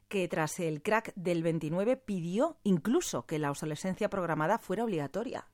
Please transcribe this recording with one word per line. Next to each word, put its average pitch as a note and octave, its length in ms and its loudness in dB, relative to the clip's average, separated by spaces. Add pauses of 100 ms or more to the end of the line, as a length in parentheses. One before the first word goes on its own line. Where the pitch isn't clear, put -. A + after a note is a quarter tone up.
que F#3 200 0
tras D#3+ 320 -2
el D#3 220 -2
crack G#3+ 340 0
del F3 280 0
veintinueve E3+ 540 0
pidió G3+ 640 -2
incluso G3+ 640 2
que D#3 120 -4
la D3+ 140 0
obsolescencia F3+ 580 -2
programada E3 480 2
fuera F#3+ 260 -2
obligatoria. D3 720 -4